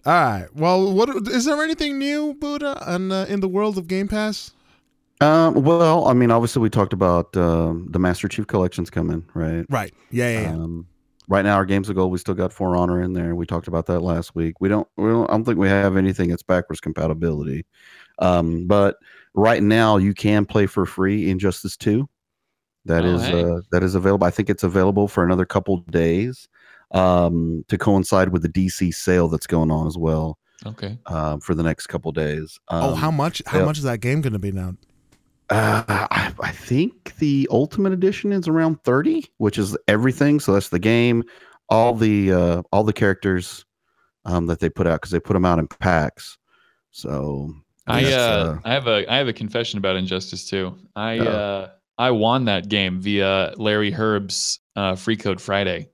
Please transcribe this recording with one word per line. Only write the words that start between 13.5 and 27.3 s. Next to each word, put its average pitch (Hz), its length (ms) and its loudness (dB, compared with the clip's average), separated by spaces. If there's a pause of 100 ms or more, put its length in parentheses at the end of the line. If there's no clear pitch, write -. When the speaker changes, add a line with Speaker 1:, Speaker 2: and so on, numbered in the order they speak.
Speaker 2:
about 82 180 -4
that 90 140 0
last 85 340 -4
week. 82 260 -4
We 95 80 0
don't, 104 180 0 (100)
we 104 120 0
don't, 117 200 2
I - 40 0
don't 110 120 0
think 113 140 0
we 95 100 4
have 98 280 4
anything 95 340 2
that's 85 120 -4
backwards 87 380 -2
compatibility. 78 840 -4 (560)
Um, 87 460 2
but 98 300 4 (380)
right 107 280 4
now, 110 340 4
you 98 180 4
can 104 320 2
play 104 200 2
for 95 200 0
free 95 440 0
Injustice 92 460 -2
two. 117 320 0 (760)
That 82 200 0
Speaker 3:
Oh, 90 120 2
Speaker 2:
is, 87 100 -2
Speaker 3:
hey. 85 160 0
Speaker 2:
uh, 85 180 -2 (120)
that 90 100 2
is 95 140 -2
available. 95 280 2
I 87 60 2
think 98 180 -4
it's 98 140 -2
available 98 460 2
for 95 160 0
another 90 200 2
couple 95 340 -2
days, 87 680 -2 (460)
um, 85 720 2